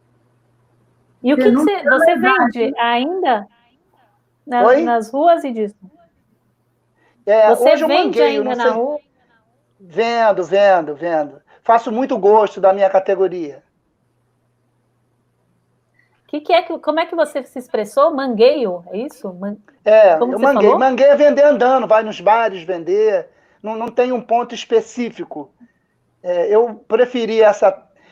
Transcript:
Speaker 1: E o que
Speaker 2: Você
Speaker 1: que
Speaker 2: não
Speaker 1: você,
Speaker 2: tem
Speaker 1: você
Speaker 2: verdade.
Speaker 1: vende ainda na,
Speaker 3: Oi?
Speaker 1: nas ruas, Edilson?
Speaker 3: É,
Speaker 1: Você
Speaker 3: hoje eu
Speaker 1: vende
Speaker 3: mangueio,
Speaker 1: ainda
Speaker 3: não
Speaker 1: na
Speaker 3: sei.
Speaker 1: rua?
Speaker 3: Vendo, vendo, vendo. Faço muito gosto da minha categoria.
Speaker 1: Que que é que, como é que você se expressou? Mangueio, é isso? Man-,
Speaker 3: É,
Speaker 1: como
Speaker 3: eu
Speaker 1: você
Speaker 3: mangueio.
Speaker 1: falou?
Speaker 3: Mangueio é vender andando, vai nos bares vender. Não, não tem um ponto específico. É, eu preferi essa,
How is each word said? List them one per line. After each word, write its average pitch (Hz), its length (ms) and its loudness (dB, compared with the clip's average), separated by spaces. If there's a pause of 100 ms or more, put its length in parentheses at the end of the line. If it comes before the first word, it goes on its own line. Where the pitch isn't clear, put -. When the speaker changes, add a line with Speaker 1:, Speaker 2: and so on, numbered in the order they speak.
(1200)
Speaker 1:
E 247 100 0
o 294 40 0
que 254 60 -2
Speaker 2:
Você - 60 4
Speaker 1:
que 240 60 2
Speaker 2:
não 294 100 -2
Speaker 1:
você, 403 120 0
Speaker 2:
tem - 140 -4
Speaker 1:
você 330 260 2
Speaker 2:
verdade. 247 440 -2
Speaker 1:
vende 269 180 -4
ainda 240 680 -2 (1000)
na, 240 180 -2
Speaker 3:
Oi? 254 180 4
Speaker 1:
nas 226 280 -4
ruas, 320 340 0
Edilson? 220 320 -8 (1500)
Speaker 3:
É, 214 240 4
Speaker 1:
Você 240 220 4
Speaker 3:
hoje 294 120 0
eu 311 40 -2
Speaker 1:
vende 330 300 0
Speaker 3:
mangueio, 233 240 0
Speaker 1:
ainda 254 80 -6
Speaker 3:
não 247 60 -4
Speaker 1:
na 240 80 -6
Speaker 3:
sei. 233 80 0
Speaker 1:
rua? 262 260 -6 (800)
Speaker 3:
Vendo, 202 680 -2
vendo, 175 500 2
vendo. 147 480 -6 (200)
Faço 226 300 0
muito 254 260 -4
gosto 202 420 2
da 190 120 4
minha 196 160 0
categoria. 185 720 -2 (2750)
Speaker 1:
Que 294 120 -10
que 302 120 -4
é 349 100 2
que, 349 160 -10
como 311 220 -4
é 339 60 -4
que 339 80 -14
você 294 300 -4
se - 140 -16
expressou? 247 560 -2
Mangueio, 240 760 -2
é 185 80 -10
isso? 220 360 -12
Man-, 196 220 -12 (280)
Speaker 3:
É, 208 320 6
Speaker 1:
como 240 160 -2
Speaker 3:
eu 202 60 -4
Speaker 1:
você 226 60 0
Speaker 3:
mangueio. 240 280 4
Speaker 1:
falou? 269 60 2
Speaker 3:
Mangueio 262 320 2
é 285 60 4
vender 285 280 4
andando, 254 420 2
vai 220 160 2
nos 214 180 -10
bares 202 420 0
vender. 180 680 -2 (340)
Não, 214 140 -10
não 226 120 -8
tem 247 240 -2
um 240 80 -4
ponto 240 340 -4
específico. 220 1000 -6 (680)
É, 180 320 -4
eu 226 200 0 (140)
preferi 226 520 -2
essa, 202 460 2 (260)